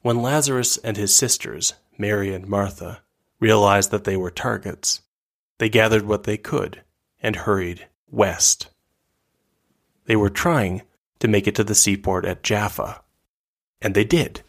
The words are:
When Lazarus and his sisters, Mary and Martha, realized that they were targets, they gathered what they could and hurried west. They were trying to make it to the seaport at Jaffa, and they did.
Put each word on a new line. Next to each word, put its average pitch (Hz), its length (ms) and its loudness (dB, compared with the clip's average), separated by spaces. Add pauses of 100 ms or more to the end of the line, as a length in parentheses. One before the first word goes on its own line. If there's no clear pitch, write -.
When 120 180 0
Lazarus 135 560 0
and 110 180 -6
his 101 200 0
sisters, - 580 -2 (240)
Mary 101 380 -2
and 92 120 -12
Martha, 98 540 -4 (380)
realized 101 500 4
that 104 140 -4
they 98 120 -2
were 92 140 -4
targets, - 720 -6 (560)
they 113 120 0
gathered 110 360 4
what 104 200 -2
they 107 120 -2
could 95 460 -6 (360)
and 107 160 -2
hurried 92 520 -4 (240)
west. - 580 0 (1400)
They 117 100 2
were 104 140 4
trying 101 540 0 (340)
to - 100 0
make 104 200 4
it 98 80 -2
to 110 80 2
the 101 100 -2
seaport 95 520 0
at 90 180 -6
Jaffa, - 580 -4 (800)
and 98 140 -2
they 107 100 4
did. 151 420 0